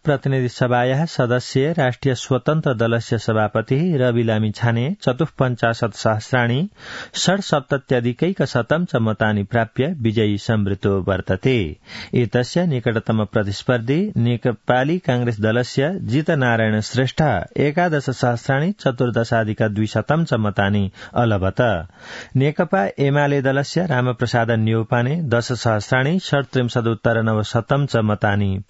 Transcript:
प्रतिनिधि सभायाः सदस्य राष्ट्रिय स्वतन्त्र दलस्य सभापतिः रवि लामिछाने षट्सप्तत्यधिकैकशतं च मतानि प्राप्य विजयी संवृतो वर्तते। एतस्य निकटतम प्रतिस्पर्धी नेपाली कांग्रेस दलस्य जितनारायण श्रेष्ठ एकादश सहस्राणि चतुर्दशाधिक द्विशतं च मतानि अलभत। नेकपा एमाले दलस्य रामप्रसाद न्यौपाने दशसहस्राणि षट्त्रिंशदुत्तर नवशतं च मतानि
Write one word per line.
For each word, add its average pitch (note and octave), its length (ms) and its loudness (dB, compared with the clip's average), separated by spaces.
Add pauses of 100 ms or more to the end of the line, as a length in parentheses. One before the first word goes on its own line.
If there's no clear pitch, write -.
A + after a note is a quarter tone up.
प्रतिनिधि C3+ 440 0
सभायाः B2+ 560 0
सदस्य C3 680 0
राष्ट्रिय C3 420 0
स्वतन्त्र D3 600 0
दलस्य A#2 440 0
सभापतिः A2+ 800 0
रवि B2 260 2
लामिछाने A2+ 720 0 (2250)
षट्सप्तत्यधिकैकशतं C#3+ 1700 0
च - 120 -2
मतानि G#2+ 460 0
प्राप्य A#2 440 -2
विजयी A2 520 0
संवृतो G2+ 640 0
वर्तते। F#2+ 760 0 (380)
एतस्य B2 520 0
निकटतम A2+ 580 0
प्रतिस्पर्धी A#2 920 -2
नेपाली B2 800 0
कांग्रेस B2 420 -2
दलस्य B2 640 0
जितनारायण A#2 800 2
श्रेष्ठ B2+ 420 0 (340)
एकादश D3+ 540 0
सहस्राणि C3+ 640 0
चतुर्दशाधिक A#2 880 0
द्विशतं A2 640 0
च - 100 -2
मतानि G2+ 560 0 (240)
अलभत। G2+ 720 0 (480)
नेकपा E3+ 520 0 (100)
एमाले C#3+ 440 2
दलस्य C#3 440 0
रामप्रसाद B2 640 0
न्यौपाने A#2 720 0
दशसहस्राणि B2 960 0
षट्त्रिंशदुत्तर A#2 1120 0
नवशतं A2+ 580 0
च B2+ 100 0
मतानि G2+ 720 0